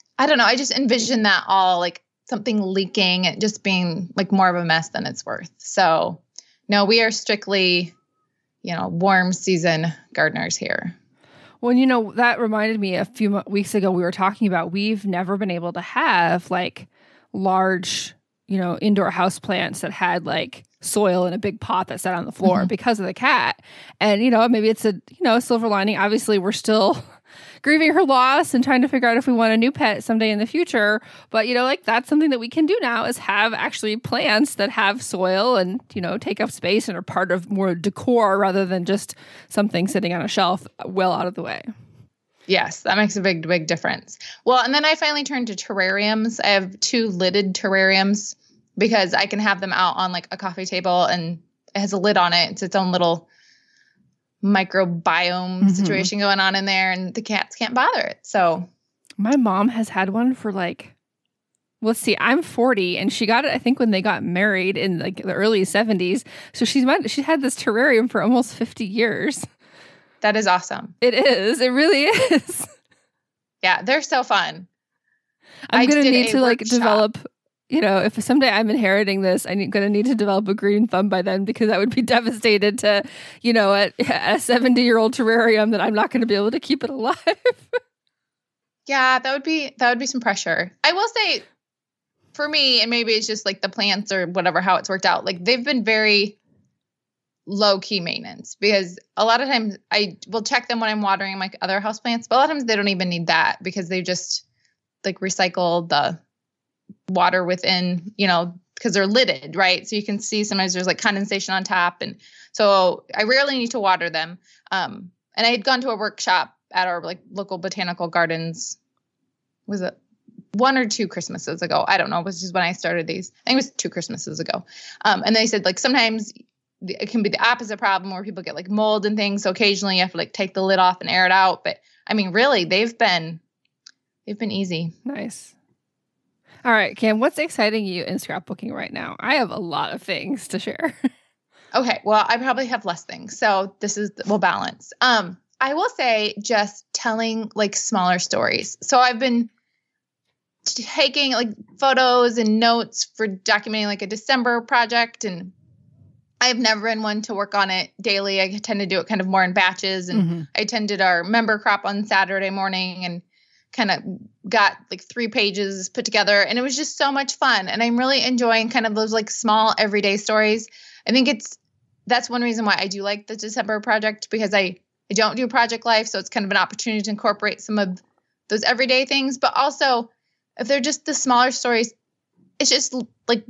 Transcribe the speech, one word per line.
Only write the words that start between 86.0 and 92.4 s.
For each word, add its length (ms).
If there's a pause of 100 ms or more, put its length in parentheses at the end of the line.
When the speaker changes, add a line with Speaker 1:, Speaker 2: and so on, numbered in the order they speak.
Speaker 2:
gonna 160
be 80
able 160
to 100
keep 240
it 60
alive. 340
<laughs> 20 (1600)
Speaker 1:
Yeah, 300
that 140
would 100
be, 360
that 120
would 80
be 80
some 140
pressure. 500 (140)
I 80
will 160
say, 340 (920)
for 140